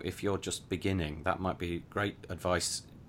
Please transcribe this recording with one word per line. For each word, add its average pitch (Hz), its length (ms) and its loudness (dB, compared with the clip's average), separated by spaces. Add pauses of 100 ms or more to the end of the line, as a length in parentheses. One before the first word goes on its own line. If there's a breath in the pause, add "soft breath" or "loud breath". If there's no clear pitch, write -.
if - 180 -4
you're 101 140 4
just - 320 -4
beginning, 87 540 2
that 90 180 2
might 92 160 0
be 87 320 -2
great 101 260 0 (140)
advice 90 540 2 (260)